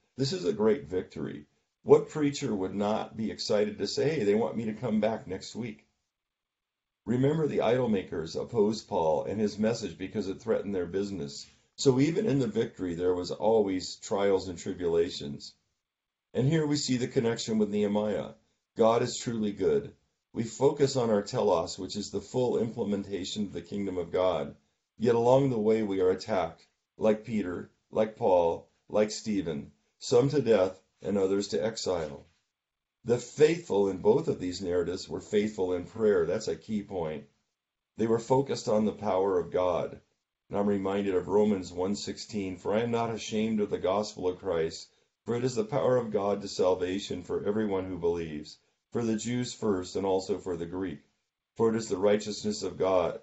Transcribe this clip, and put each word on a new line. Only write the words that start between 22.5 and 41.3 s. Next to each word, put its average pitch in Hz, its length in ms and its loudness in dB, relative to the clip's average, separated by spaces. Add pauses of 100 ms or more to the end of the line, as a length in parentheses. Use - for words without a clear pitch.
implementation 101 840 -4
of 87 100 -8
the 85 80 -8
kingdom 101 340 -6
of 82 160 -6
God. 85 420 0 (440)
Yet 117 160 2
along 127 360 6
the 117 80 -2
way, 110 240 4
we 98 180 0
are 90 100 6
attacked, 95 560 -2 (320)
like 107 260 2
Peter, 92 460 -4 (200)
like 107 240 0
Paul, 90 540 2 (220)
like 107 200 2
Stephen, 85 600 -4 (260)
some 127 300 4
to 143 140 2
death 107 360 4 (240)
and 101 140 -2
others 98 320 2
to - 160 -2
exile. 85 600 -4 (800)
The 120 100 2
faithful 117 720 2
in 90 140 -4
both 131 260 4
of - 100 -2
these 90 220 -6
narratives 87 480 -2
were 87 140 -8
faithful 104 500 -2
in 87 120 -4
prayer. 101 420 2
That's 98 220 -2
a 90 60 -2
key 104 280 -6
point. 78 420 -6 (720)
They 110 100 0
were 113 120 2
focused 131 500 0
on 110 160 4
the 101 80 0
power 95 460 0
of 82 120 -2
God. 87 480 0 (520)
And 98 80 -4
I'm 101 100 0
reminded 98 460 0
of 85 140 0
Romans 95 440 2